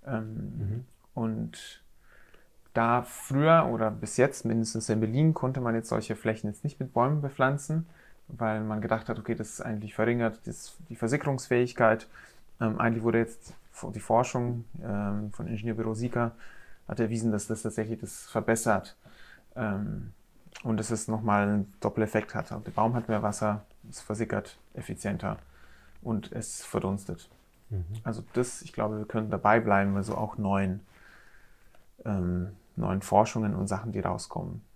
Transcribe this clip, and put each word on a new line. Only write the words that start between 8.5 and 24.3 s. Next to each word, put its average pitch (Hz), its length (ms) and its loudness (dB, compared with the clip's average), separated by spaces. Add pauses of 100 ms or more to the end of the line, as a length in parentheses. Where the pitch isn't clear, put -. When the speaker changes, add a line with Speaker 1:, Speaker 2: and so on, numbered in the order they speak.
Speaker 1:
man 110 180 -2
gedacht 110 280 0
hat, 117 100 -2
okay, - 160 -2
das 110 160 -6
ist - 120 -12
eigentlich 107 320 -6
verringert, 117 500 2
das, - 320 -12 (120)
die 117 80 -10
Versickerungsfähigkeit. 123 1120 4 (540)
Ähm, 110 180 0
eigentlich 113 240 2
wurde 113 160 4
jetzt - 360 -2 (180)
fo-, - 180 -10
die 107 100 -8
Forschung, 120 640 2 (200)
ähm, 101 480 -2
von - 160 -6
Ingenieurbüro 110 460 -2
Sika 120 380 0 (540)
hat - 140 -4
erwiesen, 113 320 2
dass 104 160 -2
das 110 140 -2
tatsächlich 110 380 -4
das - 260 -12
verbessert, 113 720 2 (600)
ähm, 104 560 -4 (500)
und 113 160 0
dass 110 120 -2
es 113 180 -2
nochmal 110 400 2
einen 104 320 0
Doppeleffekt 107 540 0
hat. - 160 -4
Der - 220 -8
Baum 113 220 2
hat 117 140 -2
mehr 107 140 2
Wasser, 107 420 0 (260)
es - 100 -14
versickert 107 560 -4 (180)